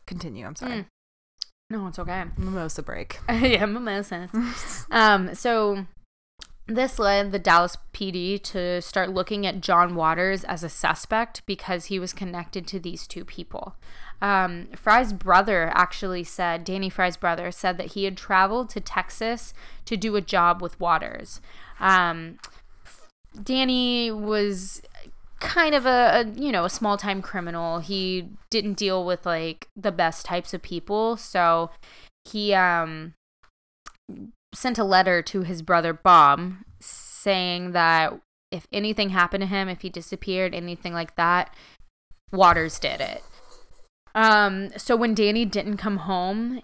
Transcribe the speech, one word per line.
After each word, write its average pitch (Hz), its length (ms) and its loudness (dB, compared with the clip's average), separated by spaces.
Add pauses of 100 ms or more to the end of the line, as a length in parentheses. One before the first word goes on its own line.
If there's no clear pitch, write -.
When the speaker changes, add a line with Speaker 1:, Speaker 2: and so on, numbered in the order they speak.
Speaker 1:
continue, 170 400 -12
I'm 160 120 -12
sorry. 247 220 -6
Speaker 2:
Mm. 190 60 -10 (840)
No, 208 180 -6
it's 180 120 -8
okay. 180 260 -4 (100)
Speaker 1:
Mimosa 185 480 -4
break. - 400 -10
Speaker 2:
<laughs> - 80 -4
Yeah, 226 360 4
mimosas. 202 640 -6 (540)
Speaker 1:
<laughs> - 60 -8
Speaker 2:
Um, 208 420 6
so 208 520 0 (800)
this 254 320 -2
led 202 360 2
the 202 60 -2
Dallas 175 360 4 (160)
P 196 180 -6
D 185 300 -4
to 180 420 -4
start 185 280 -2
looking 190 360 -2
at 180 140 -4
John 175 360 4
Waters 175 500 0
as 170 180 -6
a 165 60 -8
suspect - 760 -2
because 180 400 -6
he 190 140 -4
was 185 140 -6
connected 175 540 -8
to 196 120 -8
these 165 260 -10
two - 200 -12
people. - 500 -12 (460)
Um, 185 520 0
Fry's 220 380 4
brother 190 640 4
actually 180 500 0
said, 170 400 -4
Danny 190 260 -4
Fry's 180 280 0
brother 175 340 -2
said 180 280 -2
that 196 140 -8
he 196 120 -2
had 190 100 -4
traveled 196 540 2
to - 100 -8
Texas - 760 -4 (300)
to 233 140 -4
do 208 180 -2
a 208 60 2
job 175 400 4
with 175 180 -8
Waters. 160 640 -2 (400)
Um, 170 560 2 (1040)
Danny 254 680 2
was 208 720 -2 (600)
kind 311 340 2
of 254 100 2
a, 247 400 6
a, 214 140 -10
you 277 140 -2
know, 180 100 2
a 180 60 0
small-time 202 520 -2
criminal. 170 580 -6
He 185 500 -4 (200)
didn't 208 260 -2
deal 190 300 0
with, 180 200 -2
like, 165 500 -4
the 196 160 -4
best 165 340 0
types 180 280 -4
of 185 80 -8
people, 214 560 -2
so 170 540 2 (520)
he, 208 300 -2
um, 165 600 0 (1400)
sent 240 240 -2
a 226 60 2
letter 185 400 6
to - 180 -4
his 170 220 -6
brother 165 300 2
Bob 165 600 8 (260)
saying 180 920 -4
that 165 420 4 (380)
if 175 200 -10
anything 208 380 -2
happened 185 320 2
to 196 60 -2
him, 190 200 -2
if 180 140 -8
he 196 80 -8
disappeared, 185 640 -4
anything 175 400 -8
like 170 220 -6
that, 175 380 2 (800)
Waters 170 480 6
did 135 220 -4
it. - 220 -8 (920)
Um, 208 640 4
so 247 180 2
when 226 200 2
Danny 214 280 4
didn't 208 340 -2
come 196 200 -2
home, 196 680 -4